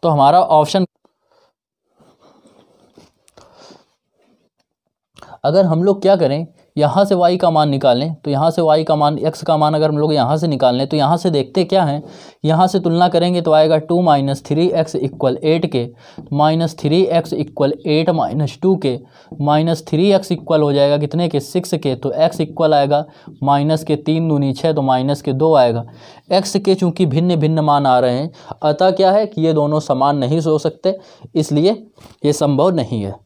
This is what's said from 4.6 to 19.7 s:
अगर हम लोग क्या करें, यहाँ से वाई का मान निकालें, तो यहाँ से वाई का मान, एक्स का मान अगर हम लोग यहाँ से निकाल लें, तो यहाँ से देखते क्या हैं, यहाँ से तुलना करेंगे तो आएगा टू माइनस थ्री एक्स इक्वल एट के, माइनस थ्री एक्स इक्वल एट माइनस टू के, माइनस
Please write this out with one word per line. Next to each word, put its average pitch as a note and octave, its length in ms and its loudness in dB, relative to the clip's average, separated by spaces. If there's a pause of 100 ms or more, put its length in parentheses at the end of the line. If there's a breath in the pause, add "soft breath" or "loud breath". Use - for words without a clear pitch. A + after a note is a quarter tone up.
अगर F3+ 220 2
हम E3 180 0
लोग G3 180 0
क्या G3 140 2
करें, D#3 300 -2 (320 soft breath)
यहाँ D3+ 280 2
से G3 100 0
वाई F3 220 2
का F3+ 120 2
मान D#3 200 2
निकालें, C#3 460 0
तो - 160 -8
यहाँ C#3+ 200 0
से F3 100 -2
वाई D#3 220 2
का D#3 120 0
मान, D3 240 0
एक्स D#3 240 -4
का D#3+ 140 0
मान D3+ 160 0
अगर D#3 160 0
हम D3+ 80 -2
लोग D3+ 160 0
यहाँ C#3 240 0
से D#3+ 100 -2
निकाल C3 280 0
लें, C3 120 -2
तो D#3 100 -4
यहाँ D3 200 0
से F#3 120 -2
देखते D3 340 -2
क्या F#3 200 0
हैं, D3 180 -2 (440 loud breath)
यहाँ D#3+ 220 4
से F#3 120 0
तुलना E3+ 300 2
करेंगे F3 320 0
तो E3 100 0
आएगा D#3 280 4
टू E3+ 220 -2
माइनस C#3 440 0
थ्री D#3+ 240 0
एक्स D#3+ 280 -4
इक्वल C3 460 -4
एट E3 280 0
के, B2 160 -2 (460 loud breath)
माइनस D#3+ 440 0
थ्री D#3 260 0
एक्स E3 300 -2
इक्वल D3 400 -2 (140)
एट D#3 240 0
माइनस D3 500 -4
टू F#3+ 160 2
के, C3 200 -4 (440 loud breath)
माइनस D#3 460 0